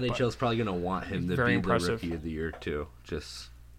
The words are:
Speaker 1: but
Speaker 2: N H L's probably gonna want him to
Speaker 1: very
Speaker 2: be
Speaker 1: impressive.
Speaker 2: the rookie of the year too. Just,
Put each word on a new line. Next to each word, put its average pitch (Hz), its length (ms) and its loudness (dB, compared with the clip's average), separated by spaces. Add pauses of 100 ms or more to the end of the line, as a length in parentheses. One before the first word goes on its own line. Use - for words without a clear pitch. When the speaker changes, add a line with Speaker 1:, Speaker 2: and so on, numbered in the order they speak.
Speaker 1:
but - 20 0
Speaker 2:
N 120 120 2
H - 60 -4
L's 117 140 2
probably 117 220 2
gonna 107 160 2
want 90 320 0
him 90 240 0
to 87 60 2
Speaker 1:
very 120 160 4
Speaker 2:
be 120 60 6
Speaker 1:
impressive. 113 440 2
Speaker 2:
the 87 60 -4
rookie 82 60 -2
of 78 100 -4
the 82 80 -4
year 80 200 -2
too. 73 360 -4 (160)
Just, - 460 -8 (300)